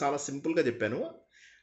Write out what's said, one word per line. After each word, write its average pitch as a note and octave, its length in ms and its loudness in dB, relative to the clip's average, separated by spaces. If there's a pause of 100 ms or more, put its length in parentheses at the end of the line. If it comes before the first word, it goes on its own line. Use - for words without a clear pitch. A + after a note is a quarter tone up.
చాలా C#3+ 140 2
సింపుల్గా D3 480 0
చెప్పాను, A#2+ 480 0 (500)